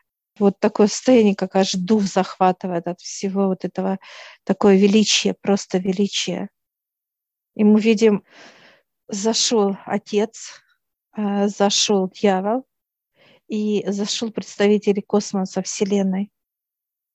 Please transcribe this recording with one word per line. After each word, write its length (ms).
вот 200
такое 280
состояние, 480
как 200
аж 180
дух 300
захватывает 840
от 140
всего 460
вот 180
этого, 340
такое 320
величие, 580
просто 440
величие. 720
И 60
мы 160
видим, 440
зашёл 760
Отец, 760
э, 320
зашёл 600
Дьявол 560
и 380
зашёл 440
представители 720
космоса, 600
Вселенной. 680